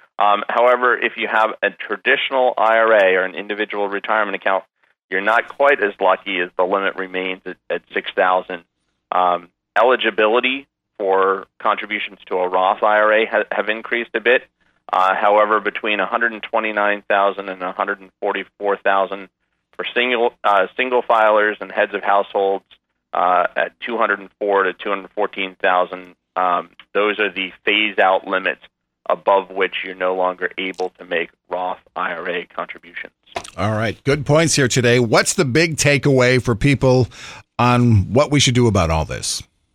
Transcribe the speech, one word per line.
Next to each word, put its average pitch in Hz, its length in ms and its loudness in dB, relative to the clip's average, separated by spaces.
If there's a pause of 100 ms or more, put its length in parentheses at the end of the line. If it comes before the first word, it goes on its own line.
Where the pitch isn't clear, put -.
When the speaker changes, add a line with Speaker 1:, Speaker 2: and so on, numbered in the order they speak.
(200)
Speaker 1:
Um, 104 280 2
however, 123 480 2
if 117 200 -2
you 113 100 -6
have 110 340 0
a 101 100 0
traditional 127 880 -2
I 113 200 2
R 113 160 4
A 95 240 4
or 92 80 0
an 92 100 -8
individual 104 540 -6
retirement 101 480 -4
account, 95 260 -2 (480)
you're 95 100 -4
not 110 280 0
quite 139 340 0
as 101 180 -2
lucky 95 380 0
as 90 180 -4
the 92 60 0
limit 98 320 -2
remains 92 500 -8
at, 92 120 -14 (120)
at 87 140 -6 (100)
six - 220 -6
thousand. 92 480 0 (480)
Um, 90 380 0 (280)
eligibility 117 920 2 (280)
for 95 520 0 (100)
contributions 104 680 -4
to 98 100 -6
a 90 120 -2
Roth 95 360 0
I 107 160 4
R 107 120 4
A 110 140 2
ha-, 107 240 -2
have 101 180 -4
increased 113 460 -6
a 113 60 -2
bit. 120 240 2 (480)
Uh, 95 240 2
however, 107 420 4
between 104 400 -4
a 92 80 -2
hundred 117 260 -2
and 107 120 -12
twenty-nine 104 640 -2
thousand 98 400 0
and 92 160 -10
a 92 80 -6
hundred 98 280 -6
and 92 200 -20
forty-four 101 560 -4
thousand 98 520 -2 (480)
for 110 180 -8
single, 120 480 0
uh, 101 240 2 (100)
single 127 280 -2
filers 107 560 2
and 95 100 -12
heads 104 240 -2
of 95 80 -6
households, 98 640 0 (480)
uh, 87 420 2
at - 240 -4
two 117 180 -8
hundred 104 220 0
and 98 100 -18 (120)
four 98 240 2
to 92 80 -2
two - 160 -10
hundred 98 240 -6
fourteen 98 500 -6
thousand, 90 540 -2 (180)
um, 90 360 -2 (240)
those 104 260 0
are 101 100 -2
the 92 220 -8 (120)
phase-out 101 640 2
limits 95 340 -4 (480)
above 95 420 0
which 95 340 -2
you're 92 100 -12
no 92 220 -2
longer 90 420 -2
able 92 400 -6
to 90 60 -18
make 87 260 -6 (180)
Roth 90 300 -6 (160)
I 90 200 -6
R 85 140 -10
A 90 180 -6
contributions. - 680 -14 (440)
Speaker 2:
All 175 140 -2
right. - 320 -4
Good 139 240 0
points 156 300 4
here 139 100 4
today. 120 320 2
What's 123 360 2
the 180 100 2
big 151 320 0
takeaway 131 640 4
for 117 140 0
people 127 500 4 (500)
on 117 560 4
what 143 200 2
we 147 80 4
should 127 160 2
do 120 100 4
about 95 240 2
all 78 140 0
this? - 400 -8 (300)